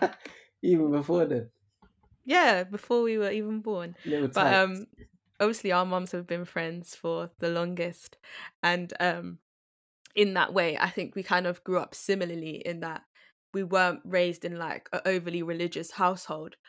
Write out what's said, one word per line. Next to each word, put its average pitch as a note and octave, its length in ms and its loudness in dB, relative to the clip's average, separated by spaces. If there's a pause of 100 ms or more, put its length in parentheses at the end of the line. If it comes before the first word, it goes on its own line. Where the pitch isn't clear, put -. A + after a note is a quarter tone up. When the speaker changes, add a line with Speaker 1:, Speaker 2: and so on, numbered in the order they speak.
Speaker 1:
<laughs> - 600 -6
even D#3+ 300 4
before D#3 340 2
then. A#2+ 240 -2 (760)
Speaker 2:
Yeah, B3+ 380 4
before G#3 400 0
we A3+ 140 2
were G3+ 140 2
even G#3+ 300 -4
born. F3+ 340 -6 (100)
Speaker 1:
Little D3 280 0
Speaker 2:
But, F#3+ 140 4
Speaker 1:
tykes. F#3+ 60 4
Speaker 2:
um, F#3+ 340 2 (520)
obviously G#3+ 320 2
our F3+ 140 4
mums F3+ 260 -2
have F3 160 -6
been F3 180 -4
friends E3+ 500 -8
for E3+ 440 -4
the E3+ 100 -2
longest. E3+ 680 -4 (460)
And, F3 360 0
um, F3 400 -2 (760)
in G#3 200 4
that F3+ 180 2
way, E3+ 240 2
I F3 120 2
think - 260 -8
we F#3+ 80 -6
kind F3+ 240 2
of F3 160 -4
grew F#3 160 0
up - 160 -8
similarly E3+ 640 -4
in E3+ 240 -8
that D#3+ 220 -8 (500)
we G3 100 -2
weren't F3+ 420 2
raised F3+ 400 0
in, F3 120 -6
like, - 360 -8
a F3+ 140 -2
overly F3 360 0
religious E3+ 480 -4
household, F3 680 -2 (120)